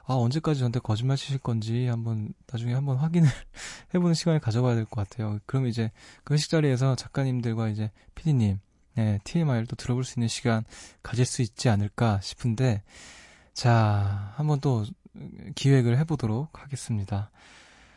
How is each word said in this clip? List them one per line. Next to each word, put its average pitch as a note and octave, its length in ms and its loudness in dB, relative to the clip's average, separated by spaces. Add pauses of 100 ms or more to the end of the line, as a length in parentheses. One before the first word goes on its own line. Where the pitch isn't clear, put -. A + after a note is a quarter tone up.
아, B2+ 80 -2
언제까지 C3+ 460 2
저한테 B2 200 0
거짓말 A#2+ 380 0
치실 C3+ 220 -4
건지 A#2 480 -2
한번, A#2 460 -4 (180)
나중에 A#2+ 220 -4
한번 C3+ 240 0
확인을 D#3+ 320 4
<laughs> - 640 -8
해보는 F3 200 4
시간을 D#3+ 260 2
가져봐야 A#2+ 360 2
될 A2+ 100 0
것 - 100 -14
같아요. G#2 500 -4
그럼 C3 220 0
이제 A2+ 240 -2 (320)
그 C#3+ 100 -2
회식 D3+ 160 0
자리에서 C3+ 460 4
작가님들과 A#2+ 720 -2
이제 G#2+ 220 -4 (240)
피디님, A2 440 2 (360)
네, G#2+ 300 2
티엠아이를 C3 420 0
또 A#2+ 80 -8
들어볼 B2 300 -2
수 - 140 -6
있는 - 80 2
시간 A2+ 360 0 (400)
가질 B2 220 0
수 - 160 -4
있지 - 280 -2
않을까 G#2 520 2
싶은데, A2+ 600 -2 (720)
자, G#2 800 2
한번 D3+ 260 0
또 B2+ 240 0 (720)
기획을 B2+ 440 4
해보도록 C#3 640 -2
하겠습니다. G#2+ 720 -6 (640)